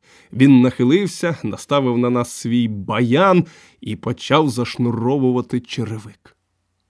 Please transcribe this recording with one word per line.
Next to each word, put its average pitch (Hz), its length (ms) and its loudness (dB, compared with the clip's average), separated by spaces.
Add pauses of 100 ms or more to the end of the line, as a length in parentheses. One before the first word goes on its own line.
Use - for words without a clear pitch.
(340)
Він 131 280 6
нахилився, 160 840 0
наставив 120 540 -2
на 123 120 0
нас 123 220 -2
свій 117 360 -2
баян 123 800 2 (360)
і 107 140 -8
почав 139 540 0
зашнуровувати 123 1120 -2
черевик. 107 800 -10 (520)